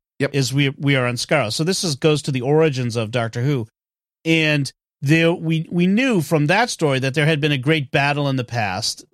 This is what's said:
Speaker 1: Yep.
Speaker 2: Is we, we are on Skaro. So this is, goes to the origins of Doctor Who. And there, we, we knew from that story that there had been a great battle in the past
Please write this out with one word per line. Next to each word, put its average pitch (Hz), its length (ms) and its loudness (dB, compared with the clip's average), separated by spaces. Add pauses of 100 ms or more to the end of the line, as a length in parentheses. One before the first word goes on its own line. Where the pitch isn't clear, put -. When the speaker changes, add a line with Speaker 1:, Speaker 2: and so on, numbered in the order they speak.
(180)
Speaker 1:
Yep. 139 160 -2
Speaker 2:
Is 135 200 0
we, 143 160 2
we 139 260 0
are 123 100 0
on 123 100 -2
Skaro. 120 360 0
So 160 100 -4
this 185 220 -2
is, 160 120 -4
goes 151 260 2
to 147 100 -4
the 131 80 -2
origins 131 560 0
of 110 140 -4
Doctor 120 320 -4
Who. 131 260 -2 (560)
And 156 480 2 (300)
there, 165 300 4
we, 165 380 -2
we 175 160 2
knew 214 360 2
from 147 240 0
that 208 240 2
story 135 300 0
that 131 140 -2
there 147 120 2
had 160 140 0
been 147 120 0
a 143 60 -2
great 143 320 0
battle 143 400 0
in 131 60 -2
the 127 80 -2
past 107 680 -4